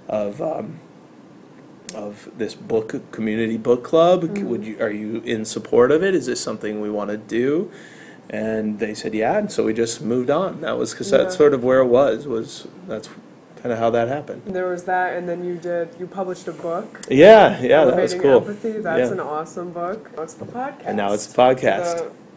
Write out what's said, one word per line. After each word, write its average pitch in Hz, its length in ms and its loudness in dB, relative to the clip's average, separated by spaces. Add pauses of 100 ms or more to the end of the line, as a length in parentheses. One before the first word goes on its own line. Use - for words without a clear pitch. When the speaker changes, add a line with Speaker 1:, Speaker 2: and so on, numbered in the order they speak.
Speaker 1:
of, 107 320 -4
um, 156 380 -6 (1160)
of 104 440 -12
this 107 160 -6
book, 113 480 -4 (100)
community 110 460 -2
book 123 260 0
club. 170 380 4
C-, 165 60 -2
Speaker 2:
Mm-hmm. 202 200 -6
Speaker 1:
would 110 160 -4
you, 110 160 -10
are 113 100 -2
you 107 360 -6
in 113 180 -4
support 120 480 2
of 160 100 2
it? 190 120 2
Is 139 100 0
this 120 160 -6
something 107 400 -8
we 104 80 -6
wanna 104 300 -6
do?" 131 520 -2 (600)
And 107 480 -4
they 107 160 -6
said, 107 200 -8
"Yeah," 117 220 0
and 208 160 -2
so 110 120 -2
we 110 100 0
just 113 260 -2
moved 120 300 -2
on. 165 320 -2
That 117 160 -4
was 123 160 -4
'cause - 160 -8
that's - 240 4
Speaker 2:
Yeah. - 40 0
Speaker 1:
sort 147 140 8
of 127 100 0
where 131 180 4
it 131 80 4
was, 123 380 4
was, 113 400 -8 (220)
that's 110 220 -10 (520)
kinda 120 160 -4
how 117 100 2
that 117 200 2
happened. 143 380 -8
Speaker 2:
There 185 220 -4
was 175 160 -6
that, 180 320 -2
and 175 100 -6
then 175 160 -6
you 180 120 -6
did, 170 340 -4 (100)
you 180 80 -10
published 180 420 -8
a 170 40 -8
book. 170 560 -8
Speaker 1:
Yeah, 165 540 10
yeah, 139 240 6
that 123 100 4
was - 160 2
Speaker 2:
Elevating - 80 -6
Speaker 1:
cool. 135 160 6 (120)
Speaker 2:
Empathy. 220 240 -6
That's 165 360 -2
Speaker 1:
Yeah. 113 40 -4
Speaker 2:
an 185 80 -4
awesome 160 500 -8
book. 175 440 -10
Now - 80 -10
it's - 120 -12
the - 100 -16
podcast. 262 400 -12
Speaker 1:
And 104 140 -6
now 101 160 0
it's 107 120 -4
the - 160 -4
podcast. 131 540 2
Speaker 2:
The, - 80 -6 (320)